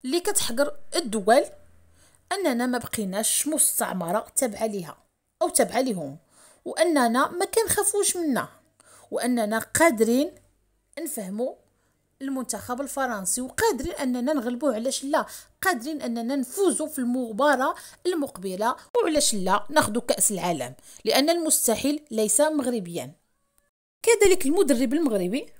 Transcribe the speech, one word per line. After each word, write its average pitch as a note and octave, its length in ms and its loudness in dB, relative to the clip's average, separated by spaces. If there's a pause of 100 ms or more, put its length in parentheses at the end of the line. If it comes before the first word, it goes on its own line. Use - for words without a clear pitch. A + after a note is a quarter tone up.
اللي C#4+ 160 0
كتحقر C#4+ 540 0 (220)
الدول، A3+ 480 4 (880)
اننا C4+ 340 0
ما B3 120 -2
بقيناش G#3+ 680 -2
مستعمره F#3+ 800 0 (100)
تابعه A3 300 0
ليها G3 300 -8 (460)
او F4 60 2
تابعه - 320 2
ليهم، E3+ 360 -4 (480)
واننا D4 640 2
ما F4 160 -4
كنخافوش G4+ 720 0
منها، C4 320 -2 (640)
واننا A3+ 480 -2
قادرين B3 720 4 (720)
نفهموا A3+ 520 -6 (680)
المنتخب B3+ 580 -6
الفرنسي، A#3+ 600 -4
وقادرين D#4 520 -2
اننا B3+ 400 -2
نغلبوه. B3 420 0
علاش B3 300 -4
لا؟ C#4 220 0 (360)
قادرين D4 400 -2
اننا A#3 340 -4
نفوزوا D#4 500 0
في - 120 -10
المباراه B3+ 760 2 (320)
المقبله، A3+ 680 -2 (200)
وعلاش D#4+ 380 2
لا - 360 0
ناخذوا A#3+ 320 0
كاس - 300 0
العالم، E3 420 -4 (300)
لان B3+ 260 4
المستحيل D4+ 800 0
ليس G#3+ 300 2
مغربيا. A#3 720 0 (920)
كذلك G4+ 440 6
المدرب C4+ 480 4
المغربي A#3+ 520 0 (140)